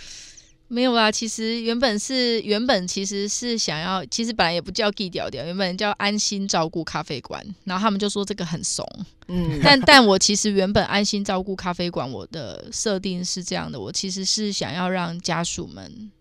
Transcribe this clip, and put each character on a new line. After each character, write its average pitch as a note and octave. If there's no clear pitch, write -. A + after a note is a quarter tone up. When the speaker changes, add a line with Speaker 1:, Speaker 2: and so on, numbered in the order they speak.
Speaker 1:
没 A#3+
有 B3+
啦， A3
其 A3+
实 A3+
原 A3+
本 A#3+
是， A#3+
原 G#3
本 F#3+
其 G3
实 G3+
是 A#3
想 D#3+
要， F3+
其 -
实 A#3
本 G#3
来 E3
也 F3
不 F#3+
叫 G#3
季 G3
调 D#3+
调， A#2+
原 F3
本 F#3
叫 G#3
“安 G#3
心 G3
照 E3
顾 E3
咖 D3+
啡 D3
馆”。 -
然 F#3
后 F#3
他 A3
们 G3
就 G3+
说 G3+
这 G3+
个 F3+
很 E3+
怂。 -
Speaker 2:
嗯。 E3
Speaker 1:
但， C#4
但 C#4
我 G3
其 G#3
实 G#3
原 F#3+
本 G#3
“安 G3+
心 G3+
照 F#3
顾 F#3+
咖 F#3
啡 F3
馆”， E3
我 G2+
的 A#2
设 G3+
定 F#3
是 F3+
这 F#3
样 E3
的： C#3+
我 G2+
其 F#3+
实 F#3+
是 G#3
想 C#3
要 F3+
让 F3
家 E3+
属 D3+
们 G2